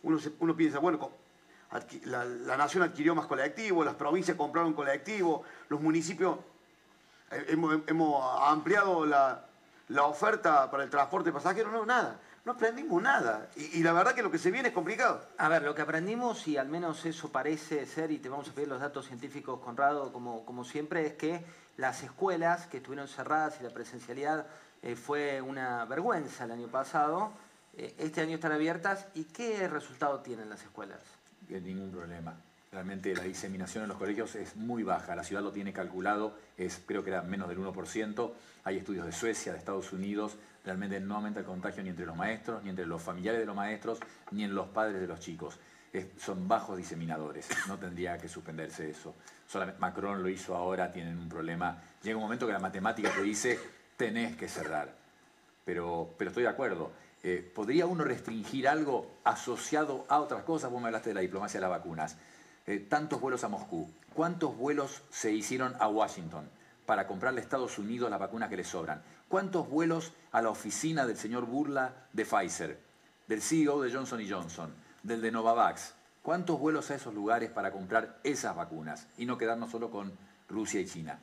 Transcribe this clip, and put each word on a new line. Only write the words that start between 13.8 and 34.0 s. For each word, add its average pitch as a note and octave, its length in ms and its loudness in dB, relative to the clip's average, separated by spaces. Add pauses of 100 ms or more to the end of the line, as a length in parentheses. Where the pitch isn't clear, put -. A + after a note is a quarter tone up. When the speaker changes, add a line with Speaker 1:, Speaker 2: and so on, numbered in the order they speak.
Speaker 1:
y - 20 6
la E3 100 8
verdad G3 220 8
que A#3+ 80 2
lo E3+ 80 2
que D#3+ 80 0
se F#3 120 4
viene B3 180 2
es A#3+ 60 0
complicado. G3 460 2 (160)
Speaker 2:
A D#3 140 4
ver, D#3+ 120 6
lo D3 120 0
que D#3 80 -2
aprendimos, G3 680 0
y D3 80 2
al C3+ 140 0
menos E3 340 -2
eso D#3+ 260 -4
parece D3 540 0
ser, D#3 260 -4
y C#3+ 80 0
te B2+ 120 -8
vamos C#3+ 180 -6
a C#3 60 -12
pedir C#3+ 120 -2
los C3+ 140 -4
datos C#3 260 -6
científicos, C3 540 -8
Conrado, C#3 500 2
como, A#2+ 360 -8
como B2 180 -8
siempre, D3+ 420 -2
es D3+ 60 -2
que E3 320 -2 (320)
las C3 260 -2
escuelas E3+ 640 0
que C3+ 120 -8
estuvieron C#3 300 -8
cerradas D3+ 520 0
y - 20 -8
la A#2+ 60 -8
presencialidad, C3+ 760 -4 (340)
eh, A#2 160 -6
fue C#3+ 460 -2
una B2+ 420 -2
vergüenza D3 600 0
el A#2 80 -6
año A#2+ 160 -8
pasado, D3+ 600 2 (460)
eh, - 220 -10
este D#3 240 -2
año D#3+ 140 0
están D#3+ 160 0
abiertas. E3+ 600 0
¿Y D#3 100 -6
qué G#3+ 440 -2
resultado C#3+ 520 -2
tienen A2 280 -10
las G#2+ 140 -12
escuelas? G2 380 -12 (500)
Speaker 3:
Eh, F#2+ 100 -6
ningún F#2+ 300 -6
problema. E2+ 440 -10 (380)
Realmente F#2+ 420 -4
la F2 100 -2
diseminación F#2 580 -6
en G#2 60 -6
los F#2 100 -6
colegios G2+ 380 -2